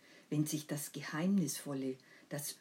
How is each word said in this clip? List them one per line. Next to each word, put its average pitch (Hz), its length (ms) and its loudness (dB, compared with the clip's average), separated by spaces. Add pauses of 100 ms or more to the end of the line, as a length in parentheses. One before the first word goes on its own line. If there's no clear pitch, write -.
(300)
wenn 151 160 4
sich - 200 -2
das - 260 -4
Geheimnisvolle, 143 1080 0 (320)
das 147 320 -6